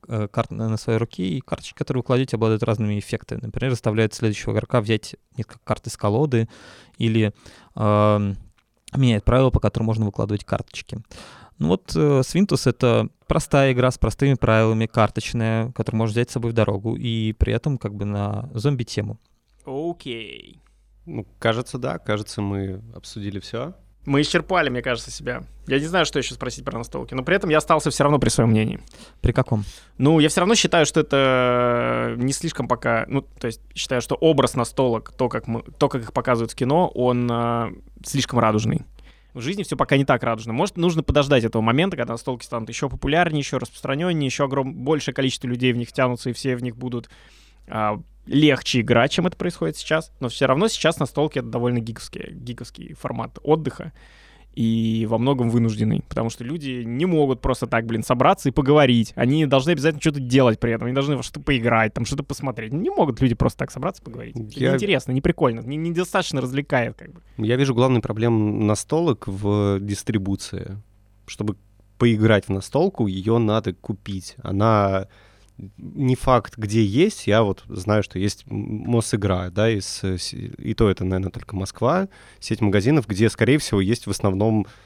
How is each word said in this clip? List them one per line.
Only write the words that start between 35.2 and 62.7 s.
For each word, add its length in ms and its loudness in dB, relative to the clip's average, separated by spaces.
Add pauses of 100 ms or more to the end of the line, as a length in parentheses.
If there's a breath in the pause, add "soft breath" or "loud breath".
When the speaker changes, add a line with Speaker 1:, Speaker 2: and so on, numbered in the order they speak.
Speaker 2:
как 200 -6
мы, 160 -4 (160)
то, 100 2
как 140 -4
их 100 -12
показывают 380 0
в 40 -18
кино, 380 2
он, 380 0
а, 400 -2 (320)
слишком 340 -2
радужный. 460 2 (500 soft breath)
В 80 -14
жизни 220 -6
все 120 -6
пока 220 2
не 80 2
так 180 2
радужно. 300 -4
Может, 240 -2
нужно 240 2
подождать 420 4
этого 200 0
момента, 340 2
когда 160 -4
настолки 320 -8
станут 240 -8
еще 200 -4
популярнее, 500 0
еще 180 -4
распространеннее, 680 -4
еще 180 -2
огром-, 300 -2 (100)
большее 300 -2
количество 320 -2
людей 260 0
в 40 -4
них 120 -4
втянутся, 400 -2
и 40 -4
все 220 -4
в 60 -6
них 160 -8
будут, 320 -8 (580 soft breath)
а, 320 -2 (280)
легче 540 4
играть, 300 4
чем 160 0
это 100 -6
происходит 400 -4
сейчас. 420 -4
Но 100 -4
все 180 0
равно 200 4
сейчас 320 0
настолки — 420 -2
это 80 -8
довольно 300 0
гиковские, 540 -10
гиковский 600 -14
формат 480 -8
отдыха. 480 -2 (640 soft breath)
И 520 0
во 120 0
многом 320 2
вынужденный, 580 2
потому 220 -2
что 120 -12
люди 420 -8
не 200 -2
могут 360 2
просто 260 -2
так, 180 0
блин, 180 -2
собраться 460 2
и 20 2
поговорить. 640 4
Они 300 2
должны 260 4
обязательно 300 0
что-то 200 0
делать 380 4
при 120 0
этом, 160 -2
они 80 -2
должны 220 0
во 60 -8
что-то 180 -12
поиграть, 520 2
там 120 -4
что-то 180 -4
посмотреть. 500 -8